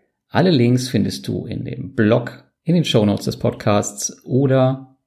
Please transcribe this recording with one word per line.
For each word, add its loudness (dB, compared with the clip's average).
Alle 2
Links 2
findest -2
du -6
in -10
dem -10
Blog, 0
in 0
den 2
Shownotes 2
des -6
Podcasts -2
oder 0